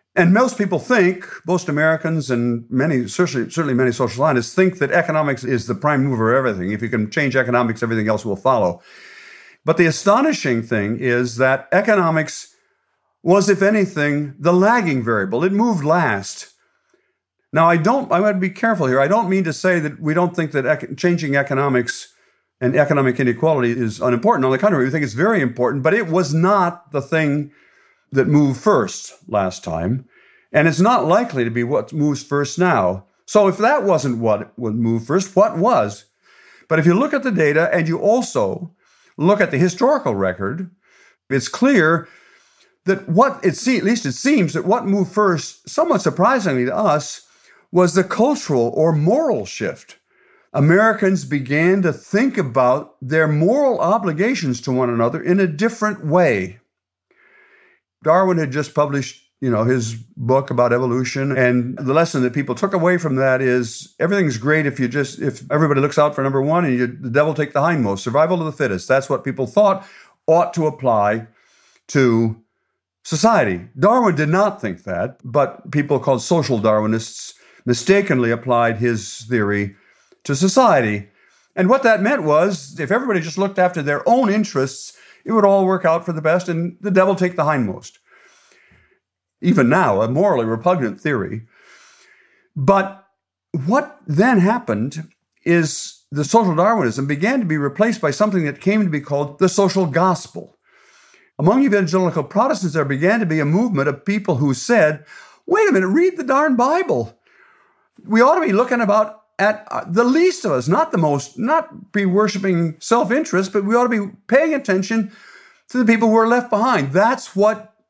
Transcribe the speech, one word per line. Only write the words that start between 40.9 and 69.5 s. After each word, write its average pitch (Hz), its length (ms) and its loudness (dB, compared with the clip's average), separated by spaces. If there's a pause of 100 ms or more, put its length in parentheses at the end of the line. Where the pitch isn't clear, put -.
it's 135 200 -2
clear 175 600 2 (800)
that 190 240 -2
what 226 340 2
it 180 120 2
se-, 247 200 0
at 180 80 -2
least 226 220 0
it 131 60 -2
seems 190 420 0
that 165 100 -4
what 208 220 0
moved 196 260 0
first, - 560 -2
somewhat 320 320 0
surprisingly 175 640 0
to 127 100 -4
us, 156 520 -2 (440)
was 180 220 2
the 180 120 2
cultural 185 720 0
or 160 180 2
moral 170 520 0
shift. - 540 -10 (560)
Americans 190 720 2
began 151 560 0
to 165 100 0
think 233 460 -2
about 131 640 0
their 156 260 0
moral 214 520 2
obligations 175 840 -2
to 135 100 -4
one 127 160 0
another 120 340 -2
in 180 160 2
a 196 80 2
different 202 600 -4
way. 123 520 0 (1500)
Darwin 175 340 2
had 147 140 -2
just 143 220 -6
published, 143 480 -4 (180)
you 131 100 -2
know, 110 140 0
his 120 300 0 (220)
book 131 340 0
about 120 220 2
evolution, 127 640 -2
and 123 400 0
the 135 160 -4
lesson 156 300 0
that 123 100 0
people 139 220 -4
took 196 180 -2
away 180 240 2
from 156 200 -2
that 131 260 0
is 123 560 -2
everything's 170 400 0
great 147 280 0
if 135 140 -4
you 123 80 0
just, 135 320 -4
if - 300 -4
everybody 147 300 2
looks 143 180 0
out 147 160 2
for 139 80 -4
number 135 180 -2
one 160 240 0
and 127 140 0
you, 123 80 0
the 123 240 -10
devil 147 240 2
take 151 180 -4
the 143 80 0
hindmost, 131 440 0
survival 156 340 0
of 156 80 -4
the 151 60 -6
fittest. 104 360 -4
That's 135 220 0
what 135 140 -2
people 135 220 -4
thought 196 400 2 (400)